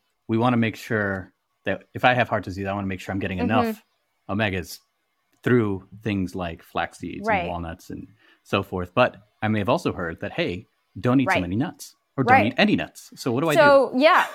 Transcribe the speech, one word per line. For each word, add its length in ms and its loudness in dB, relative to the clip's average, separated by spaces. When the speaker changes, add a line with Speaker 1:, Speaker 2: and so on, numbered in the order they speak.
Speaker 1:
we 100 0
wanna 200 2
make 180 0
sure 580 -4
that 180 -4
if 120 0
I 80 6
have 160 0
heart 140 -2
disease, 220 -8
I 80 -4
wanna 140 -4
make 120 -6
sure 140 -10
I'm 60 -4
getting 200 -4
Speaker 2:
Mm-hmm. 120 -2
Speaker 1:
enough 320 0
omegas 500 -4
through 440 2
things 320 -2
like 280 -8
flax 360 -6
seeds 280 -10
Speaker 2:
Right. 140 0
Speaker 1:
and 80 -6
walnuts 400 -10
and 180 -14
so 200 -2
forth. 300 -8
But 240 2
I 80 -2
may 100 0
have 100 -2
also 240 0
heard 280 -8
that, 100 -8
hey, 340 -6
don't 200 4
eat 100 2
so 60 2
Speaker 2:
Right. 60 0
Speaker 1:
many 140 -4
nuts, 400 -6
or 60 2
don't 100 4
Speaker 2:
Right. 140 6
Speaker 1:
eat 100 -2
any 180 4
nuts. 400 -6
So 160 -4
what 100 0
do 80 0
I 40 2
do? 60 4
Speaker 2:
So, 360 6
yeah. 400 6